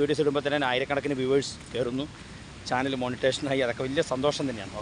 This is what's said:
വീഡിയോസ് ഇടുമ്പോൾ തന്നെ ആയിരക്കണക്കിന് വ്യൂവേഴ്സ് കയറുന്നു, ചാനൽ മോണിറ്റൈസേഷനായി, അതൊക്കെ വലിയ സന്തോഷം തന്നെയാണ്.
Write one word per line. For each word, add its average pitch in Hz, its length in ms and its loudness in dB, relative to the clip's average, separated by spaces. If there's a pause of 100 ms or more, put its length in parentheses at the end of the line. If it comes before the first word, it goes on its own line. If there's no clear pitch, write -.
വീഡിയോസ് 147 240 4
ഇടുമ്പോൾ 143 220 2
തന്നെ 143 240 2
ആയിരക്കണക്കിന് 135 500 0
വ്യൂവേഴ്സ് 131 340 2 (180)
കയറുന്നു, 127 340 -2 (640)
ചാനൽ 135 320 2
മോണിറ്റൈസേഷനായി, 131 640 2
അതൊക്കെ 120 220 -2
വലിയ 151 240 2
സന്തോഷം 143 380 2
തന്നെയാണ്. 101 320 -8